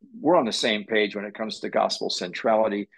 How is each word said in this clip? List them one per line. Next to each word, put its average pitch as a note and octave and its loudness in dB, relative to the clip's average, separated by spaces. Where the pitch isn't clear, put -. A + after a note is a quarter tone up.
we're D#3+ 6
on C#3 4
the G#2+ -2
same G#2+ 0
page G#2 2
when G2+ -6
it G2+ -10
comes A2 -8
to A2 -6
gospel - 0
centrality. G#2 0